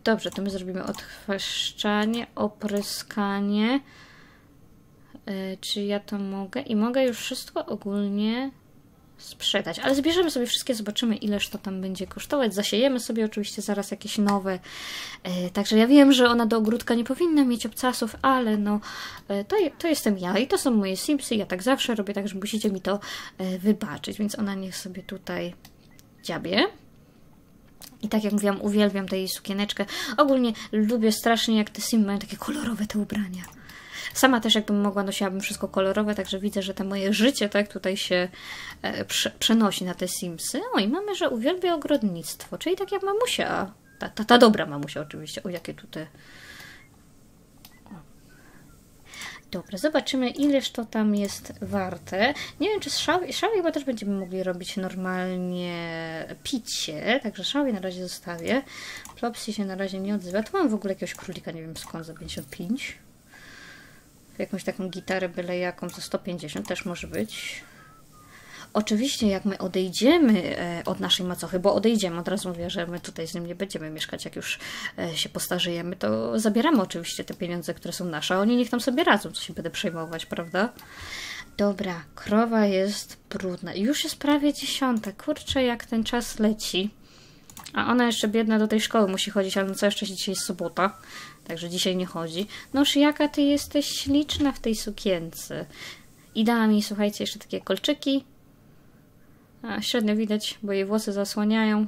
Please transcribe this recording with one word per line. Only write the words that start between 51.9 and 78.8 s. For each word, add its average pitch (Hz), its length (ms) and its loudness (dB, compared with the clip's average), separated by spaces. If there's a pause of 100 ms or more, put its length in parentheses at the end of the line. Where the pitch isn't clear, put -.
Nie 349 80 2
wiem, 427 120 0
czy 277 100 -8
z - 80 -2
Szał-, 320 340 0
Szały 440 240 0
chyba 330 160 2
też 294 120 -4
będziemy 202 360 -2
mogli 185 220 -4
robić 180 340 -4
normalnie 180 1500 -4 (160)
picie, 220 800 -2
także 196 220 -6
Szały 277 280 0
na 190 80 -2
razie 185 220 -6
zostawię. 180 600 -2 (540)
Flopsy 226 360 -6
się 202 120 -2
na 190 100 -6
razie 190 260 -4
nie 202 140 -2
odzywa. 185 280 -2
Tu 220 100 -10
mam 370 160 4
w 214 60 0
ogóle 196 180 -2
jakiegoś 185 220 -6
królika, - 360 -12
nie 165 120 -10
wiem 160 140 -12
skąd, 165 300 -10
za 165 80 -12
pięćdziesiąt 160 360 -12
pięć. - 480 -6 (1400)
Jakąś 190 240 -6
taką 185 240 -6
gitarę 185 400 -4
byle 180 300 -6
jaką 180 300 -4
za 175 140 -12
sto - 160 -4
pięćdziesiąt 180 500 -8
też - 160 -4
może 175 220 -8
być. - 560 -6 (1120)
Oczywiście 214 560 2
jak 190 160 0
my 196 140 0
odejdziemy, 190 1000 4
e, 170 260 -6
od 196 160 -2
naszej 180 260 0
macochy, 180 320 -4
bo 185 160 4
odejdziemy, 202 460 2
od 170 80 -4
razu 190 200 -2
mówię, 170 220 -6
że 175 160 -4
my 175 140 -6
tutaj - 280 -10
z 165 60 -10
nim 170 120 -6
nie 175 80 -8
będziemy 175 360 -8
mieszkać, - 340 -8
jak - 120 -12
już, - 220 -6 (400)
e, 170 180 -4
się - 120 -2
postarzejemy, 175 680 -2
to 226 420 0
zabieramy 226 440 4
oczywiście - 420 -6
te - 100 -10
pieniądze, 175 400 -4
które - 180 -10
są 185 120 -6
nasze, 160 300 -2
a 190 40 4
oni 220 180 4
niech 240 140 2
tam 240 100 0